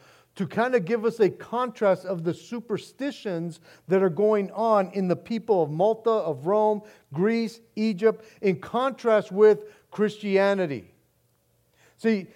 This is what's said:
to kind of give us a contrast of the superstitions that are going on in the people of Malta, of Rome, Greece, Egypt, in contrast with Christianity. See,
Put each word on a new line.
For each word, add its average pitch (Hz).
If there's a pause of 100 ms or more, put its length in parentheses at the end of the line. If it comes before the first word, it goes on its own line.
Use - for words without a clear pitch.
(360)
to 196
kind 247
of 202
give 220
us 226
a 202
contrast 226
of 180
the 170
superstitions 202 (280)
that 190
are 190
going 202
on 208
in 190
the 175
people 214
of 151
Malta, 220
of 160
Rome, 214 (320)
Greece, 220 (160)
Egypt, 214 (180)
in 196
contrast 233
with 208 (260)
Christianity. 196 (1040)
See, 214